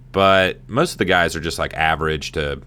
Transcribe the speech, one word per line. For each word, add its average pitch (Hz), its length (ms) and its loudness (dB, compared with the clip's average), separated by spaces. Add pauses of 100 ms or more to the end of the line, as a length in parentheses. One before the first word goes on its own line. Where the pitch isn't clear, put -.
(120)
But 95 560 2
most 143 240 -2
of - 60 -10
the 98 80 0
guys 87 280 2
are 82 60 -6
just, 80 180 -4
like, 76 140 -4
average 78 600 -2
to, 71 340 -4